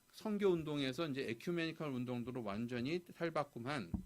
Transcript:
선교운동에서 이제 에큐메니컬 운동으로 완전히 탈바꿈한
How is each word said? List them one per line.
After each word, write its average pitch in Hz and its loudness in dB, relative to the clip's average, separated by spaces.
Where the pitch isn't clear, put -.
선교운동에서 165 2
이제 131 0
에큐메니컬 160 -2
운동으로 123 -2
완전히 120 0
탈바꿈한 143 -2